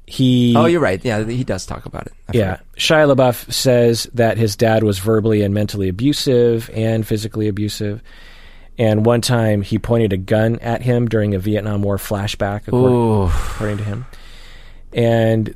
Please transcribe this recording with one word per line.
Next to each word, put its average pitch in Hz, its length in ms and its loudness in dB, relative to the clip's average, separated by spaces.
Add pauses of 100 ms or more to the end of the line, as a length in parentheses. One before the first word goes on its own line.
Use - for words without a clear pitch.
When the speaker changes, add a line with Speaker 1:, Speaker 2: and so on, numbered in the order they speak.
Speaker 1:
he 123 500 2
Speaker 2:
Oh, 151 100 6
you're 170 140 2
right. 95 240 0
Yeah, 110 200 -2
he 123 200 -4
does 98 220 -6
talk - 200 -12
about - 200 -12
it. - 60 -18 (160)
I - 80 -8
Speaker 1:
Yeah. 95 200 0
Speaker 2:
forgot. - 100 -16 (100)
Speaker 1:
Shia 156 400 4
LaBeouf 127 360 0
says 120 600 2
that 113 240 2
his 110 180 0
dad 110 260 2
was 101 160 2
verbally 107 440 2
and 98 120 0
mentally 104 340 -2
abusive 120 840 0
and 110 320 -2
physically 107 400 -4
abusive. 104 560 -6 (760)
And 107 260 2
one 120 160 4
time 110 420 0
he 107 160 -2
pointed 113 340 0
a 98 40 0
gun 110 460 0
at 117 200 -4
him 123 240 0
during 107 280 0
a 98 40 -2
Vietnam 104 440 -2
War 101 140 -2
flashback, 101 680 -6
according, 123 300 2
Speaker 2:
Ooh. 110 280 2
Speaker 1:
according 104 540 -2
to 104 60 -8
him. 104 220 -8 (840)
And 113 640 2